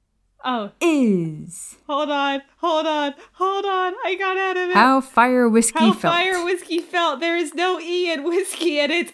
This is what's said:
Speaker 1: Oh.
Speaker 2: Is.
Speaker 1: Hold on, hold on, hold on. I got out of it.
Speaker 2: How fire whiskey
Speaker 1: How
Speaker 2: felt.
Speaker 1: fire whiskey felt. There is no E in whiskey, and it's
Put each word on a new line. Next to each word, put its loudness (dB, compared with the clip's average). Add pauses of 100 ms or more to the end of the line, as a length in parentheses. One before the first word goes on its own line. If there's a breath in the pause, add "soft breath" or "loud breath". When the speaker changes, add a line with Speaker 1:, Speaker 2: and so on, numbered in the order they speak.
(460)
Speaker 1:
Oh. -4
Speaker 2:
Is. 0 (100)
Speaker 1:
Hold -2
on, -2 (160)
hold 0
on, -2 (180 loud breath)
hold -2
on. -2 (100)
I -4
got -2
out -2
of -2
it. 0
Speaker 2:
How 6
fire 2
whiskey 2
Speaker 1:
How 6
Speaker 2:
felt. 0
Speaker 1:
fire 0
whiskey -4
felt. -2
There -2
is -4
no -2
E -2
in -4
whiskey, -2
and 2
it's -2